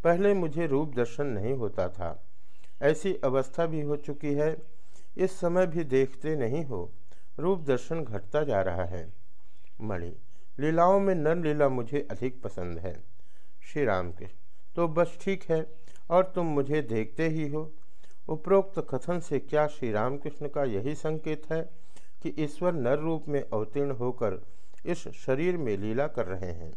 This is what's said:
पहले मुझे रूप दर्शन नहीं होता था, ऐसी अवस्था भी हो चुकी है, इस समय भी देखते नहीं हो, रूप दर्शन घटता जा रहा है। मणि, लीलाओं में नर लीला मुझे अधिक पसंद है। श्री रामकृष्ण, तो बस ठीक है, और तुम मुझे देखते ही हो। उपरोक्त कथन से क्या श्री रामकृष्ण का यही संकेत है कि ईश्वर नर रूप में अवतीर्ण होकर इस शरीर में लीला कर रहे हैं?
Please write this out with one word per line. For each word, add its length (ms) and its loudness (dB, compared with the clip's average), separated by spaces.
पहले 300 4
मुझे 340 0
रूप 280 0
दर्शन 320 0
नहीं 260 0
होता 360 0
था, 340 -2
ऐसी 320 2
अवस्था 420 0
भी 160 0
हो 160 0
चुकी 360 -2
है, 220 2
इस 220 0
समय 280 2
भी 160 0
देखते 520 2
नहीं 300 0
हो, 260 -2
रूप 220 0
दर्शन 420 0
घटता 400 0
जा 180 2
रहा 240 0
है। 220 -2
मणि, 320 0
लीलाओं 400 6
में 160 4
नर 200 2
लीला 340 4
मुझे 420 0
अधिक 300 -2
पसंद 380 -2
है। 160 -2
श्री 220 0
रामकृष्ण, 500 0
तो 120 2
बस 340 2
ठीक 220 0
है, 220 0
और 260 4
तुम 100 2
मुझे 360 2
देखते 480 0
ही 180 0
हो। 240 -2
उपरोक्त 500 2
कथन 300 0
से 200 0
क्या 280 2
श्री 240 -2
रामकृष्ण 560 0
का 160 0
यही 320 0
संकेत 560 -2
है 100 0
कि 180 -2
ईश्वर 340 0
नर 260 2
रूप 280 0
में 140 2
अवतीर्ण 500 0
होकर 500 0
इस 220 -2
शरीर 400 0
में 200 0
लीला 300 0
कर 180 0
रहे 260 -2
हैं? 260 -2